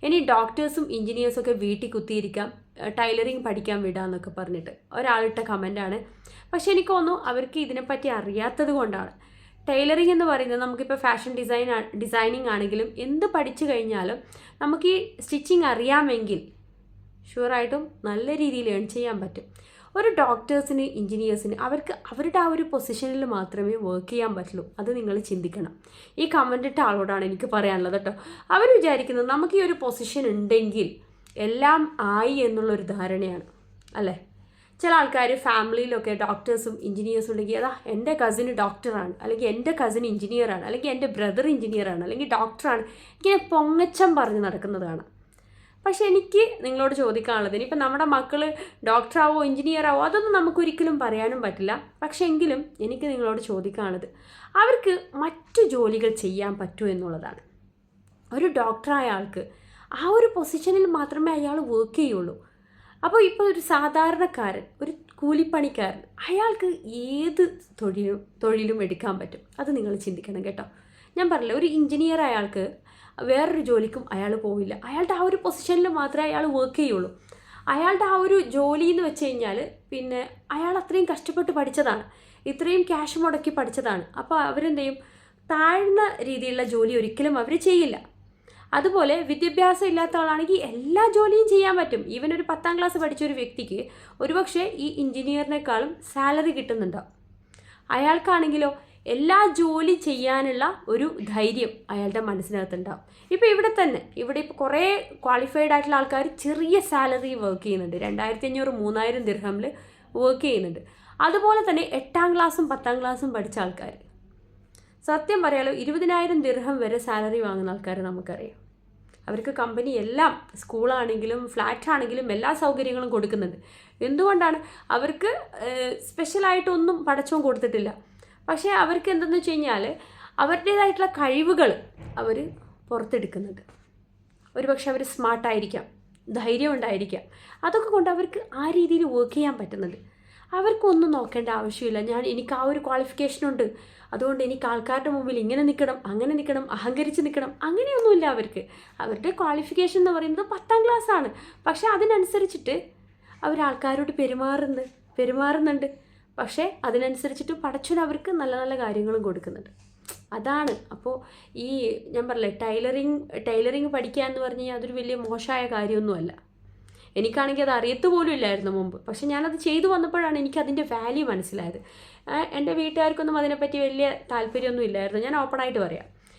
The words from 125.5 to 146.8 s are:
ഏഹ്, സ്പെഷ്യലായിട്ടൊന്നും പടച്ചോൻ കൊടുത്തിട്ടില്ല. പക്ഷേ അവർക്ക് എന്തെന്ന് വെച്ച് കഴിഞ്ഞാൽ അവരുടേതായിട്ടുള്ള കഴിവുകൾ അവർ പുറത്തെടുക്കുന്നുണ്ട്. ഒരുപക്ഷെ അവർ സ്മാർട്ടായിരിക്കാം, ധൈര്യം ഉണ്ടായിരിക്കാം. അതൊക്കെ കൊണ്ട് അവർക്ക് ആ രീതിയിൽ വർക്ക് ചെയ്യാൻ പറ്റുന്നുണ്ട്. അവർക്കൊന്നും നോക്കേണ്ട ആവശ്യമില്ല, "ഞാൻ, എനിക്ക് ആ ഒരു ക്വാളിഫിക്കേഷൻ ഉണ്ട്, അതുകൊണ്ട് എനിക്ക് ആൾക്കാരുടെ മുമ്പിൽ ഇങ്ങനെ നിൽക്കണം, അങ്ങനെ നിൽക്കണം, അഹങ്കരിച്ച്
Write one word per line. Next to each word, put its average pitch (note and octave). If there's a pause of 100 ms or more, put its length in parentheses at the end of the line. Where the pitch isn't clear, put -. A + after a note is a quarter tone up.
ഏഹ്, B3+
സ്പെഷ്യലായിട്ടൊന്നും F4+
പടച്ചോൻ C#4+
കൊടുത്തിട്ടില്ല. A3 (360)
പക്ഷേ D#4+
അവർക്ക് F4+
എന്തെന്ന് E4+
വെച്ച് E4+
കഴിഞ്ഞാൽ A#3+ (440)
അവരുടേതായിട്ടുള്ള F#4+
കഴിവുകൾ D4 (340)
അവർ A3+ (400)
പുറത്തെടുക്കുന്നുണ്ട്. G3+ (920)
ഒരുപക്ഷെ C4+
അവർ C4
സ്മാർട്ടായിരിക്കാം, A3+ (440)
ധൈര്യം A#3+
ഉണ്ടായിരിക്കാം. G3+ (420)
അതൊക്കെ A4
കൊണ്ട് F#4
അവർക്ക് F4+ (140)
ആ C#4+
രീതിയിൽ E4
വർക്ക് A#3+
ചെയ്യാൻ C#4+
പറ്റുന്നുണ്ട്. G3 (560)
അവർക്കൊന്നും F#4+
നോക്കേണ്ട A#3
ആവശ്യമില്ല, G#3+
"ഞാൻ, A#3
എനിക്ക് B3
ആ B3+
ഒരു C#4+
ക്വാളിഫിക്കേഷൻ C4+
ഉണ്ട്, B3 (420)
അതുകൊണ്ട് C4
എനിക്ക് C4
ആൾക്കാരുടെ B3
മുമ്പിൽ C4
ഇങ്ങനെ B3
നിൽക്കണം, C#4+
അങ്ങനെ A#3
നിൽക്കണം, C#4
അഹങ്കരിച്ച് C4